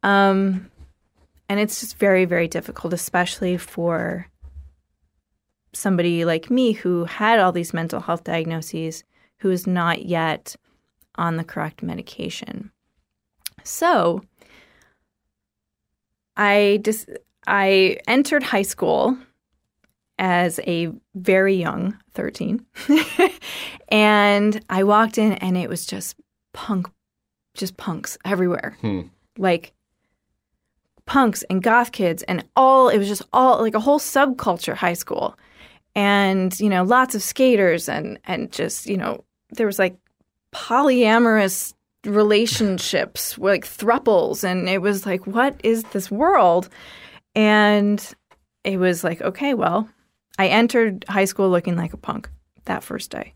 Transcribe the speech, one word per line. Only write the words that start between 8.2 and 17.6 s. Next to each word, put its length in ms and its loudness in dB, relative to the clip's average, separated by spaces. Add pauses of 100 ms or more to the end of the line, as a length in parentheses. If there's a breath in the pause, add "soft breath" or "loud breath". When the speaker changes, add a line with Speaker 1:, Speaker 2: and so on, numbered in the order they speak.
Speaker 1:
diagnoses, 800 -6 (340)
who 120 -2
is 160 -2
not 400 -2
yet 500 -4 (600)
on 220 -4
the 60 -6
correct 380 -10
medication. 920 -12 (920)
So 600 0 (2250 soft breath)
I 460 4
dis-, 240 -4 (400)
I 500 4 (100)